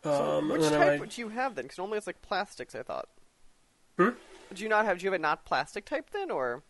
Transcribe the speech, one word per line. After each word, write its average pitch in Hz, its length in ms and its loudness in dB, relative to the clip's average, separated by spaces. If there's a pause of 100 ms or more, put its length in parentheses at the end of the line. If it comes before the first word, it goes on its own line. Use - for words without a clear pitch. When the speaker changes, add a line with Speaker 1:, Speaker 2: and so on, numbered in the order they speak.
Speaker 1:
So 147 360 2
Speaker 2:
Um, 151 100 0
Speaker 1:
which 156 140 2
Speaker 2:
and 151 100 4
then 151 80 4
Speaker 1:
type 147 100 6
Speaker 2:
I 147 80 4
Speaker 1:
would - 180 -10
you 240 120 -8
have 240 260 -4
then? 131 140 -8
'Cause - 100 -16
normally 208 200 -4
it's, 208 80 -8
like, 175 160 -10
plastics, - 520 -6
I 117 80 -8
thought. - 260 -6 (880)
Speaker 2:
Hmm? 196 140 6 (420)
Speaker 1:
Do 190 100 -10
you 220 60 -4
not 214 160 6
have, 185 140 2
do 170 60 -10
you 190 80 2
have 190 60 0
a 156 40 -2
not 156 220 0
plastic 151 400 0
type 302 260 -6
then, 392 200 -4
or? 131 400 -2